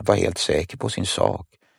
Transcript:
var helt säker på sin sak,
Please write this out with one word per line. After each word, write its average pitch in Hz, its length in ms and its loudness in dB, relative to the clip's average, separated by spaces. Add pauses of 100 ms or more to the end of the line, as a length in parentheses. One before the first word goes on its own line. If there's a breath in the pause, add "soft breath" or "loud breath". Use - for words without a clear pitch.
var - 140 4
helt 90 240 2
säker 78 380 0
på - 120 -6
sin - 180 -4
sak, - 400 -2 (320)